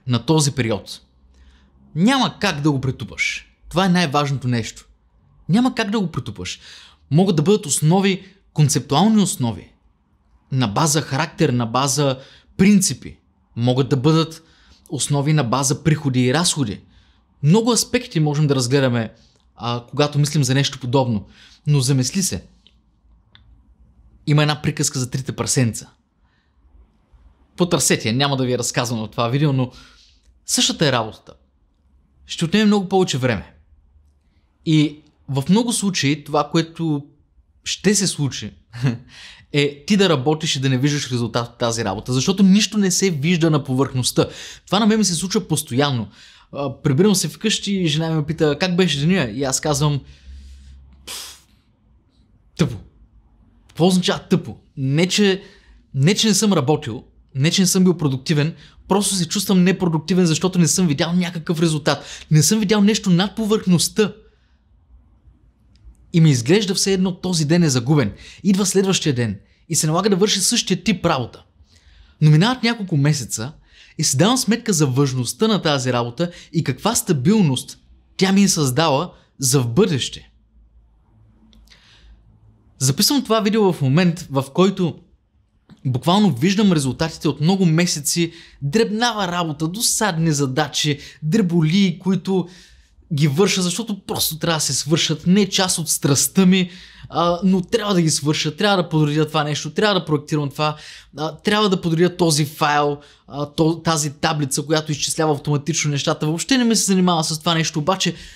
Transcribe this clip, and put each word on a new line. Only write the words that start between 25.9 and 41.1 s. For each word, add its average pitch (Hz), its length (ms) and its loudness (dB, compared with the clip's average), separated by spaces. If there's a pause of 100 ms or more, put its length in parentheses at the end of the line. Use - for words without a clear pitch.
Потърсете 175 520 0
я, 107 60 0
няма 139 220 0
да 131 80 0
ви 123 80 0
я 120 60 0
разказвам 120 420 -4
в 107 100 -10
това 117 180 -2
видео, 139 240 0
но 127 200 -2 (760)
същата - 400 0
е 135 60 2
работата. 110 400 -4 (920)
Ще - 180 -6
отнеме 208 200 2
много 202 240 2
повече 185 300 0
време. 117 360 -4 (1120)
И 151 360 2 (260)
в 135 200 -4
много 226 240 2
случаи 151 520 -2
това, 151 280 -2
което 160 540 -2 (580)
ще - 300 0
се 208 120 0
случи, 120 480 -6 (480)
<laughs> - 500 -20
е 143 340 -2
ти 208 100 2
да 190 120 4
работиш 156 480 0
и 135 40 -4
да 135 80 0
не 127 100 0
виждаш 135 340 -2